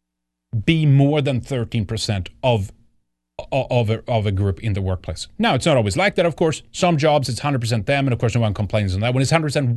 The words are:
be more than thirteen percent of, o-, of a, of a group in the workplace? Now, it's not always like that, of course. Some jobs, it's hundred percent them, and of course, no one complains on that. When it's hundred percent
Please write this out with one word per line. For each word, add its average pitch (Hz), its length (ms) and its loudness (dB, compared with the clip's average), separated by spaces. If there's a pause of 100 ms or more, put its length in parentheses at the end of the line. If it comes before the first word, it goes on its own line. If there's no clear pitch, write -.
(640)
be 160 200 2
more 143 360 4
than 127 200 -2
thirteen 117 440 -4
percent 104 440 -4 (140)
of, 110 280 0 (800)
o-, 135 200 -2
of 120 180 2
a, 110 220 -4
of 110 140 0
a 107 60 0
group 98 300 0
in 110 120 -4
the 98 80 -4
workplace? 92 480 -6 (100)
Now, 214 160 2
it's 120 100 -2
not 151 120 4
always 104 180 2
like 196 200 0
that, 175 100 4
of 165 100 -2
course. 160 280 -2 (100)
Some 175 240 2
jobs, 147 320 2
it's 117 100 -6
hundred 143 220 -2
percent 113 240 -2
them, 139 220 0
and 123 60 0
of 110 60 -2
course, 113 160 0
no 120 60 2
one 107 120 0
complains 98 400 -2
on 92 60 -2
that. 120 140 0
When 131 80 2
it's - 100 0
hundred 160 160 2
percent 143 300 0